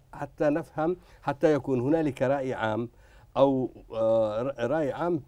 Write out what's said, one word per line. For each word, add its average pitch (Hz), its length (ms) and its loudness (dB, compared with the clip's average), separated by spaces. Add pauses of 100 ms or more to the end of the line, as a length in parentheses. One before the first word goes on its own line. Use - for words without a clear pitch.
(120)
حتى 147 380 -4
نفهم، 160 460 -2 (260)
حتى 151 320 2
يكون 131 260 0
هنالك 147 420 0
رأي 131 320 0
عام 110 340 -2 (480)
أو، 131 340 4 (220)
آه، 113 500 2
ر-، 123 280 -4
رأي 147 220 -2
عام 156 360 -4